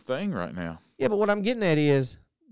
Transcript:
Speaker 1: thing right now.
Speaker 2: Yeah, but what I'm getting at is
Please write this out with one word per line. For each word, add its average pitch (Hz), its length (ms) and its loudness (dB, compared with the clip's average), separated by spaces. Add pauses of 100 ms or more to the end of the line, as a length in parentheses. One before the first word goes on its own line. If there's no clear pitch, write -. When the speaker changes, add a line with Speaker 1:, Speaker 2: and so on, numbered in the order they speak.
Speaker 1:
thing 165 280 -4
right 87 220 -4
now. 85 260 -8 (180)
Speaker 2:
Yeah, - 100 0
but 208 100 0
what 208 120 2
I'm 208 120 0
getting 233 200 -2
at 160 160 4
is 143 400 2 (340)